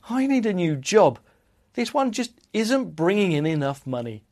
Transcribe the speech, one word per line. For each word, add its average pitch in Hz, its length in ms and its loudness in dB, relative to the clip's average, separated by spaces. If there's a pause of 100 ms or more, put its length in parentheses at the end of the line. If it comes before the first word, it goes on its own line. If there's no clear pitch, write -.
(100)
I 262 160 -2
need 262 200 0
a 208 60 0
new 175 220 0
job. 143 460 4 (540)
This 240 200 -4
one 269 160 0
just 240 220 -6 (200)
isn't 220 440 -2
bringing 185 340 2
in 151 160 0
enough 143 400 -4
money. 117 460 -8